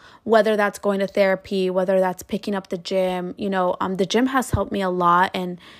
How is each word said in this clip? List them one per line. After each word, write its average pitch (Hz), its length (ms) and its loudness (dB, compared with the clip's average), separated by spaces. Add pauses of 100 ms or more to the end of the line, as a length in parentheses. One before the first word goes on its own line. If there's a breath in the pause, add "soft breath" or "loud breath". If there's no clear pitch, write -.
(240 loud breath)
whether 214 320 4
that's 202 220 0
going 202 200 0
to 196 80 0
therapy, 190 600 0
whether 185 320 2
that's 185 220 -2
picking 202 320 -6
up 190 140 -6
the 190 100 -6
gym. 180 580 -4
You 202 140 -4
know, 185 300 0
um, 190 160 -2
the 190 100 0
gym 247 220 2
has 262 220 -2
helped 202 220 -2
me 202 80 -2
a 190 80 -2
lot. 180 460 4
And 180 260 -6 (200 loud breath)